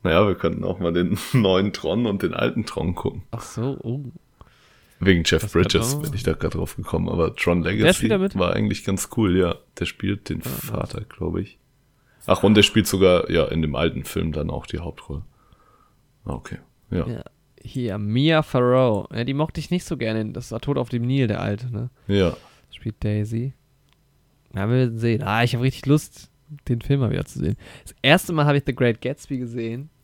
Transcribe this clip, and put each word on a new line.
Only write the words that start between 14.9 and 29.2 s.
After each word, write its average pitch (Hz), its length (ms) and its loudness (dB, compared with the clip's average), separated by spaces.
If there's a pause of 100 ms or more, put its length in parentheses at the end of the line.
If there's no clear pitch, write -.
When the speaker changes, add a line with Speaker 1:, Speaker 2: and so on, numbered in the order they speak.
Speaker 1:
Ah, - 80 -6
okay, - 260 -12 (320)
ja. 92 160 -2
Speaker 2:
Ja. 120 160 -8 (400)
Hier, 117 340 -6
Mia 135 460 2
Farrow. 123 680 2
Ja, 113 120 -4
die 131 100 -2
mochte 151 260 -2
ich - 120 -6
nicht 180 140 -2
so 156 120 -6
gerne. 110 360 -2
Das - 180 -10
war 110 100 -4
Tod 139 160 -2
auf 123 120 -2
dem 120 140 -2
Nil, 131 240 2
der 101 140 -2
alte, 104 300 -4
ne? 117 180 -6 (180)
Speaker 1:
Ja. 98 300 4 (320)
Speaker 2:
Spielt - 340 -10
Daisy. 107 500 -2 (1000)
Ja, 98 160 -2
wir 120 60 4
werden 120 240 2
sehen. 113 240 2
Ah, 110 200 2
ich 120 120 0
hab 120 80 -2
richtig 131 240 -2
Lust, - 420 0 (380)
den 117 140 -2
Film 139 180 0
mal 120 100 2
wieder 90 160 -2
zu - 140 -14
sehen. 85 180 -2 (280)
Das - 180 -20
erste 170 300 4
Mal 151 120 2
hab 147 100 4
ich 143 120 2
The 131 80 -4
Great 120 260 2
Gatsby 135 380 -6